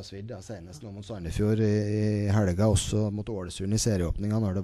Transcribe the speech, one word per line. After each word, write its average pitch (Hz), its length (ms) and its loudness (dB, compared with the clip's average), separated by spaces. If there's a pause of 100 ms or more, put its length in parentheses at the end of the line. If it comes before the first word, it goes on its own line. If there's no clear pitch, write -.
svidd, 98 260 -12
ja. 101 140 -12
Senest 113 400 -14
nå 101 80 -14
mot 101 120 -12
Sandefjord 107 600 0
i, - 0 -
i 104 640 2
helga, 101 400 4
også 107 400 2
mot 104 160 -6
Ålesund 95 480 -4
i 110 60 2
serieåpninga, 104 580 0
når 98 220 0
det - 40 -6